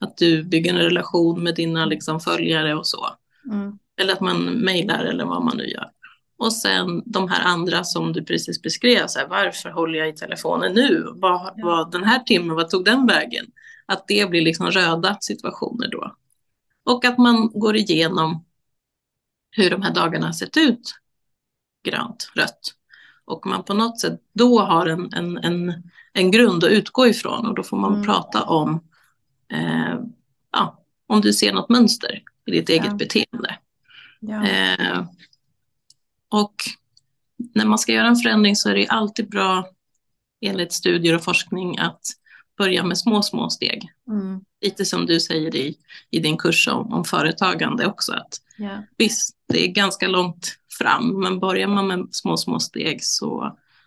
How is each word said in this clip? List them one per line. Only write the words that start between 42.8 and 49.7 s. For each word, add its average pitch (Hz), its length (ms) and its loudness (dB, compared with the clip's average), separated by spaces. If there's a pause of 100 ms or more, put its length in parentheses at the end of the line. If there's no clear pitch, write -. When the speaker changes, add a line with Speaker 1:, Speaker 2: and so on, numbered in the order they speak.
Speaker 1:
med 175 140 -2
små, 214 240 2
små - 280 -4
steg. - 400 -4 (180)
Speaker 2:
Mm. 190 320 -6 (200)
Speaker 1:
Lite 196 240 -4
som 175 220 -2
du 170 140 0
säger 156 360 -2
i, 143 200 -4 (340)
i - 80 -2
din 160 180 0
kurs - 320 2
om, - 240 -2
om 170 120 -2
företagande 165 800 0
också, - 260 -4
att - 280 -8 (180)
Speaker 2:
Ja. 202 240 -10 (160)
Speaker 1:
visst, - 380 0 (120)
det 165 160 2
är 185 40 2
ganska 185 400 0